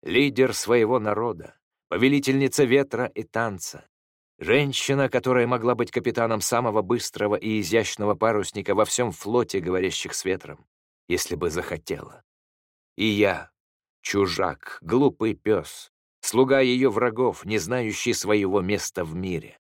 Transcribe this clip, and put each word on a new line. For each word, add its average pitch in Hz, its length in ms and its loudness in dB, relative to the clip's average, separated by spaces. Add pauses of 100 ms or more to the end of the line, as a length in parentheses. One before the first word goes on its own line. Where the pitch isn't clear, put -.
Лидер 123 520 2
своего 117 440 2
народа, 107 600 -4 (300)
повелительница 135 720 2
ветра 127 440 2
и - 160 -10
танца — 110 640 -6 (580)
Женщина, 139 640 2
которая 123 400 2
могла 120 260 0
быть 117 160 0
капитаном 113 520 -2
самого 117 400 0
быстрого 107 540 -2
и 110 260 -2
изящного 104 520 0
парусника 101 640 -2
во 107 80 4
всём 120 300 -2
флоте 110 480 -2
говорящих 90 520 -2
с - 120 -6
ветром, 92 420 -6 (400)
если - 280 -2
бы 82 140 -2
захотела. 82 760 -8 (720)
И 104 80 0
я, 101 460 2 (500)
чужак, 92 800 -2
глупый 110 520 0
пёс, - 600 -4 (260)
слуга 131 400 4
её 127 320 4
врагов, 113 540 0
не 107 120 0
знающий 113 540 -2
своего 101 480 2
места 92 460 -2
в 80 100 -10
мире. 90 480 -6